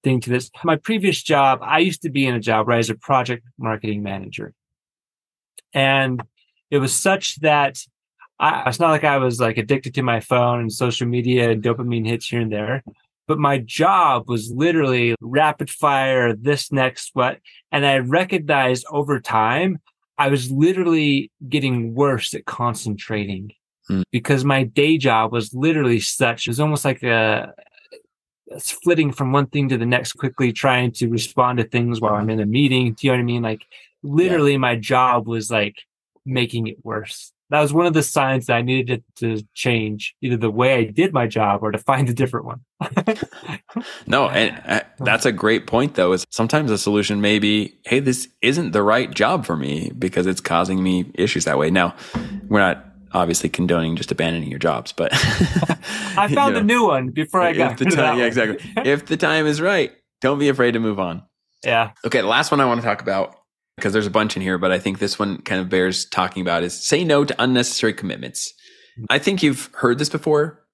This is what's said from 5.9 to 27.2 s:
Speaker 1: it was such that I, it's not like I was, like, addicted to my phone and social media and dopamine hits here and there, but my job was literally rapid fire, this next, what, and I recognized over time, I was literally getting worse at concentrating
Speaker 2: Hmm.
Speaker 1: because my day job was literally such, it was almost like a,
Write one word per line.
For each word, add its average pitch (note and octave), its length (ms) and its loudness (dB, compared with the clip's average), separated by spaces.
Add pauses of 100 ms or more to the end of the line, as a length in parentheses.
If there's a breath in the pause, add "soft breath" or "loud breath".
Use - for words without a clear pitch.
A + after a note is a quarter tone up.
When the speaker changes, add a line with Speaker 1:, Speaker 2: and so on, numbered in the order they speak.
Speaker 1:
it D3 80 2
was C3 160 0
such - 460 -2
that D3 380 2 (600 loud breath)
I, - 300 0
it's A#2+ 100 -4
not E3 120 4
like D3+ 120 2
I C#3+ 160 2
was, B2 220 0
like, A2+ 180 0
addicted B2+ 360 -2
to C3+ 80 -2
my A#2 180 2
phone A#2+ 400 2
and A2 120 -4
social A#2+ 360 -2
media A#2+ 420 2
and A2 140 0
dopamine A#2 420 -2
hits A#2 220 -4
here A#2+ 120 -4
and A2 120 -2
there, G#2+ 320 -6 (420 loud breath)
but D3+ 140 0
my C#3 180 2
job D3+ 680 0
was A#2+ 260 -4
literally C3 680 2
rapid D3 480 0
fire, C3+ 680 2
this C#3 360 -2
next, C3 440 -2
what, B2 260 -2 (320 loud breath)
and C#3+ 120 0
I C#3 140 4
recognized C#3+ 920 0
over C#3+ 260 0
time, C3 600 0 (380)
I C#3+ 120 2
was C3 220 0
literally D#3 840 2 (160)
getting B2 460 -2
worse C3+ 400 0
at - 120 -10
concentrating G#2+ 1040 -6 (380)
Speaker 2:
Hmm. F#2+ 140 -2 (100)
Speaker 1:
because B2+ 320 0
my C3+ 180 2
day D3 340 2
job A2+ 360 2
was A2+ 200 -4
literally C3 460 2
such, A#2 480 -2
it A#2+ 40 -6
was A#2+ 100 -4
almost D3+ 240 0
like C3+ 180 -2
a, A2+ 500 0 (1000)